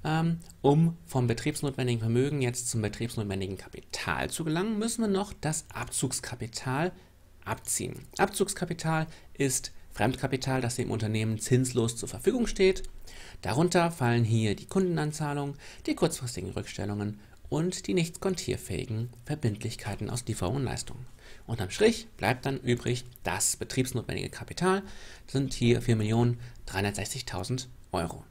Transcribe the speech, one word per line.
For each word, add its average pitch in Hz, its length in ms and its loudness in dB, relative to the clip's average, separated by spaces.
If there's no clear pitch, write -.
ähm, 165 360 2
um 160 420 6
vom 127 220 2
betriebsnotwendigen 127 720 0
Vermögen 127 400 4
jetzt 120 300 0
zum 113 100 0
betriebsnotwendigen 101 760 -2
Kapital - 720 -4
zu - 140 -4
gelangen, 190 340 0
müssen 226 240 0
wir 214 60 2
noch 196 260 0
das - 400 -2
Abzugskapital 127 1200 -2
abziehen. - 640 -4
Abzugskapital 165 920 0
ist - 380 0
Fremdkapital, 131 720 0
das 120 140 -2
dem - 140 -2
Unternehmen 110 480 0
zinslos 123 580 2
zur - 120 -6
Verfügung - 380 2
steht. 190 380 4
Darunter 170 480 4
fallen 120 340 4
hier 110 320 4
die - 100 -12
Kundenanzahlung, 151 920 0
die 302 120 0
kurzfristigen 120 560 -2
Rückstellungen 104 680 -4
und 165 360 0
die 196 80 0
nicht 170 220 0
skontierfähigen - 920 -4
Verbindlichkeiten 107 840 -4
aus - 160 -4
Lieferungen 107 320 0
und 123 80 0
Leistungen. - 400 -6
Unterm 117 240 -4
Strich 226 360 4
bleibt 127 260 2
dann 139 160 -2
übrig 123 460 0
das - 340 0
betriebsnotwendige - 720 -2
Kapital, 185 540 0
das - 80 -14
sind 131 220 0
hier 117 260 6
vier 117 160 4
Millionen 117 420 4
dreihundertsechzigtausend 101 1040 -2
Euro. 85 400 -2